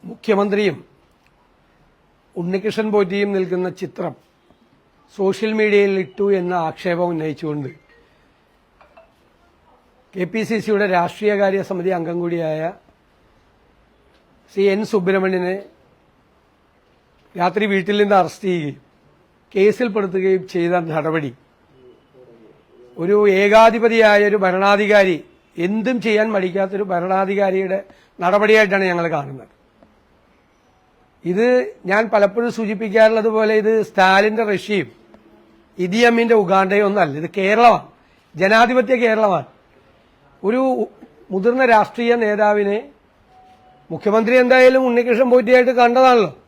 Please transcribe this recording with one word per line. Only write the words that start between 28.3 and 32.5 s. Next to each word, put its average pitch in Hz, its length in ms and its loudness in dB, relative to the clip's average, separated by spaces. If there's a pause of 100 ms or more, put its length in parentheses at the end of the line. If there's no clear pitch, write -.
ഞങ്ങൾ 175 260 -2
കാണുന്നത്. 139 460 -10 (1700)
ഇത് 240 480 0 (140)
ഞാൻ 202 160 0 (100)
പലപ്പോഴും 214 400 0